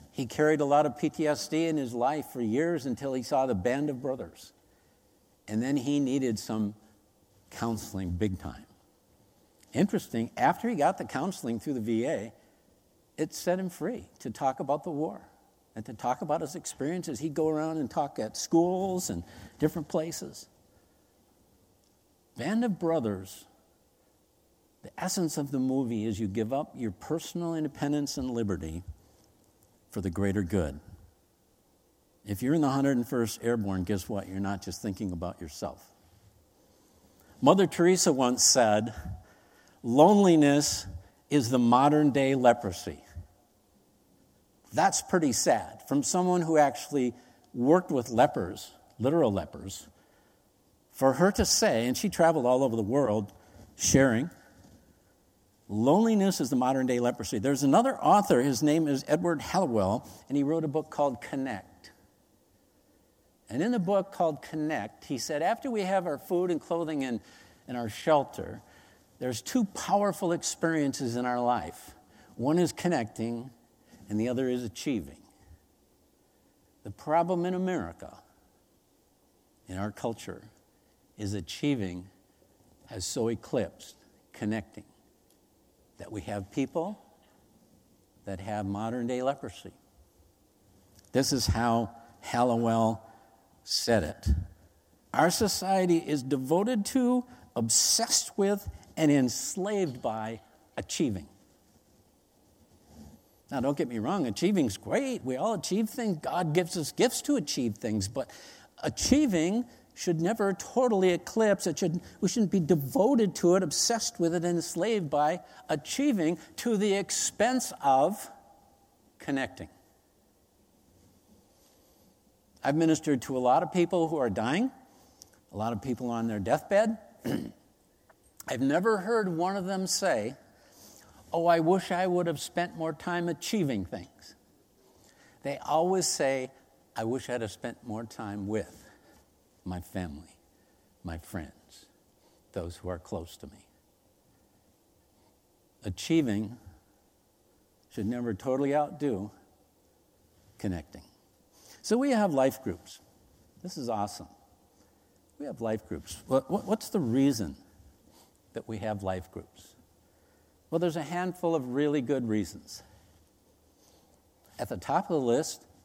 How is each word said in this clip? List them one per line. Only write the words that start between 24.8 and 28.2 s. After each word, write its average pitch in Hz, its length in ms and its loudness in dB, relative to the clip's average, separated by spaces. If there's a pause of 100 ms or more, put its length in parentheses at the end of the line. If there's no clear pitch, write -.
the - 140 -18
essence 175 400 -2
of 143 140 -4
the 139 80 0
movie 127 460 0
is 107 140 -2
you 110 80 -2
give 107 260 -4
up 143 220 -4
your 120 160 -6
personal 165 640 -6
independence 147 600 -4
and 131 140 -4